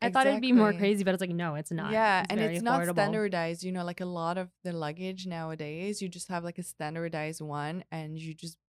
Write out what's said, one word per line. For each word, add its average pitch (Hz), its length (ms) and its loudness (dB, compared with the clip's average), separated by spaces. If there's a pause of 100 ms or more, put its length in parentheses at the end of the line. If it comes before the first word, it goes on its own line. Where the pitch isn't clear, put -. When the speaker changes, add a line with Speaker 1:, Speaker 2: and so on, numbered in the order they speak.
Speaker 1:
I 233 80 2
thought 262 180 6
it'd 277 140 4
be 247 120 2
more 214 200 10
Speaker 2:
exactly. - 20 -2
Speaker 1:
crazy, 196 300 2
but 185 100 4
it's 185 60 0
like, 180 100 -2
no, 170 260 -2
it's 156 140 -6
not. 160 180 -2
Speaker 2:
Yeah, 214 300 4
Speaker 1:
It's - 120 0
Speaker 2:
and - 100 2
Speaker 1:
very - 20 2
Speaker 2:
it's 170 180 0
not 240 220 2
Speaker 1:
affordable. - 20 0
Speaker 2:
standardized. 175 800 0
You 185 80 -4
know, 185 120 -4
like, 175 160 -6
a 185 60 -4
lot 175 320 -2
of 180 120 -6 (140)
the 180 80 -4
luggage 180 540 -6
nowadays, 165 760 -6
you 190 80 -4
just 175 200 -12
have, 175 160 -4
like, 175 140 -8
a 180 40 -6
standardized 160 800 -6
one, 151 480 -6
and 160 280 -8
you 160 160 -10
just 165 240 -14 (140)